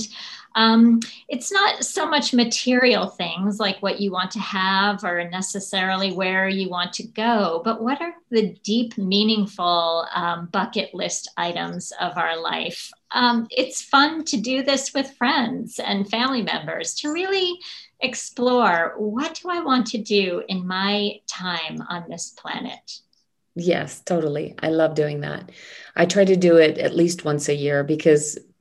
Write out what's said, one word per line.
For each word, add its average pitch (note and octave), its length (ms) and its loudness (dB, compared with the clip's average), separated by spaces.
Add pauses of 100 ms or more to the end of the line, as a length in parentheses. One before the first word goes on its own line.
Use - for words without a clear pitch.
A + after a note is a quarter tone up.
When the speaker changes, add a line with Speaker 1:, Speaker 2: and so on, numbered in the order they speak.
(560)
Speaker 1:
um, A3+ 440 8 (280)
it's C4 240 -6
not G4 320 2
so D#4+ 240 -2
much D4 240 0
material A#3+ 760 4
things F#3+ 520 -4
like G3 220 -2
what G3 180 -2
you G3 120 0
want F3+ 200 -2
to A3 80 -8
have F#3+ 640 0
or F3 240 -2
necessarily F#3+ 840 -2
where F#3+ 340 0
you F#3+ 220 -2
want F3+ 240 -4
to - 140 -10
go, G#3 580 0
but A3 160 -2
what B3+ 200 -2
are E4+ 120 -8 (160)
the G#3+ 340 2
deep, A3+ 320 -2
meaningful, F#3 1160 2
um, E3+ 380 -4
bucket G3 420 -2
list F3+ 440 -6
items F3 600 -6
of F3 200 -4
our E3 200 -2
life? E3 520 -6 (240)
Um, A#3+ 340 4
it's - 320 -2
fun D4+ 440 4
to - 120 -2
do C4 240 0
this C4+ 320 -2
with C4+ 240 -4
friends C4 600 -2
and G3+ 280 -2
family A#3+ 360 0
members, D#3+ 520 -4
to D4 160 -4
really F4+ 480 -2 (420)
explore, A#3+ 960 0
what B3 440 -4
do F4 80 -8
I F4 120 -2
want B3+ 260 2
to B3 100 -6
do G3 500 0
in F#3 200 -4
my G3+ 580 -2
time D#3+ 640 -8
on F3 200 -8
this E3+ 200 -12
planet? - 720 -12 (560)
Speaker 2:
Yes, E3+ 460 -2
totally. D#3 580 -2
I D#3+ 100 -2
love D#3+ 240 2
doing D3 280 -2
that. D3 300 -8 (440)
I E3+ 100 6
try F#3+ 200 4
to F#3+ 100 6
do F3 220 8
it D#3 200 8
at - 180 -2
least E3+ 300 2
once D3 240 0
a D3 60 2
year C#3+ 280 0
because D3+ 540 4 (240)